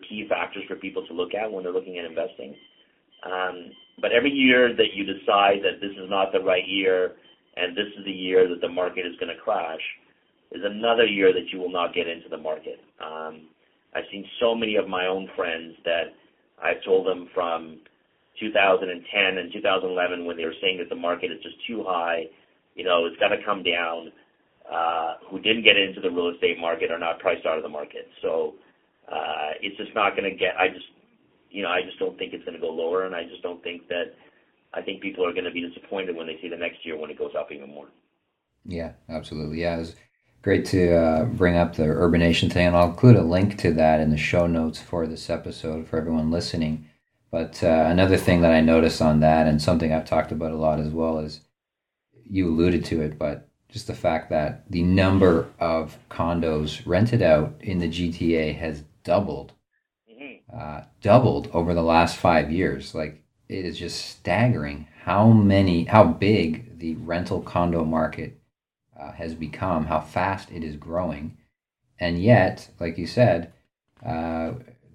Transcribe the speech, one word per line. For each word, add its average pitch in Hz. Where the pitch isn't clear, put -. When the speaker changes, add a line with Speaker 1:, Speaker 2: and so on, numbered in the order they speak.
Speaker 1:
key 107
factors 87
for 92
people 92
to 82
look 90
at 107
when 95
they're 90
looking 90
at 87
investing. 80
Um, 90
but 104
every 123
year 127
that 107
you 98
decide 101
that 92
this 98
is 95
not 98
the 95
right 92
year 92
and 90
this 101
is 98
the 98
year 92
that 85
the 90
market 90
is 87
gonna 85
crash, 82
is -
another 113
year 98
that 90
you 92
will 90
not 87
get 85
into 85
the 82
market. 76
Um, 78
I've -
seen 98
so 117
many 110
of 95
my 92
own 95
friends 82
that 85
I've 87
told 95
them 90
from 82
two 107
thousand 98
and 87
ten 95
and 85
two 101
thousand 92
eleven 90
when 85
they 82
were 80
saying 92
that 85
the 82
market 87
is 80
just 82
too 110
high, 85
you 92
know, 87
it's 80
gotta 104
come 98
down, 85
uh, 82
who 95
didn't 107
get 101
into 95
the 92
real 87
estate 87
market 82
are 85
not 85
priced 87
out 80
of 80
the 78
market. 76
So, 80
uh, 78
it's 101
just -
not 101
gonna 98
get, 92
I 92
just, 90
you 98
know, 90
I 90
just -
don't 92
think 87
it's 85
gonna 82
go 82
lower, 82
and 92
I 85
just 87
don't 87
think 87
that, 87
I 87
think 98
people 92
are 85
gonna 90
be 87
disappointed 90
when 82
they 80
see 85
the 82
next 85
year 82
when 76
it 73
goes 73
up -
even 71
more. 71
Speaker 2:
Yeah, 82
absolutely. 78
Yeah, 85
it's 82
great 95
to, 87
uh, 80
bring 87
up 85
the 80
Urbanation 82
thing, 87
and 87
I'll 87
include 117
a 90
link 92
to 87
that 78
in 78
the 76
show 87
notes 80
for 85
this 78
episode 80
for 82
everyone 80
listening. 80
But, -
uh, 80
another 95
thing 90
that 85
I 80
noticed 80
on 78
that, 78
and 76
something 80
I've 80
talked 80
about 80
a 80
lot 78
as 76
well, 80
is 76
you 95
alluded 85
to 80
it, 76
but 73
just -
the 90
fact 87
that 76
the 87
number 92
of 80
condos 82
rented 113
out 78
in 92
the 85
G 85
T 82
A 78
has 76
doubled, 76
Speaker 1:
Mm-hmm. -
Speaker 2:
uh, 76
doubled 101
over 85
the 85
last 82
five 78
years. 71
Like, 78
it 92
is 82
just 85
staggering 82
how 104
many, 98
how 107
big 85
the 82
rental 85
condo 87
market, 80
uh, 73
has 82
become, 80
how 78
fast 95
it 85
is 76
growing. 80
And 87
yet, 98
like 85
you 82
said, 87
uh, 82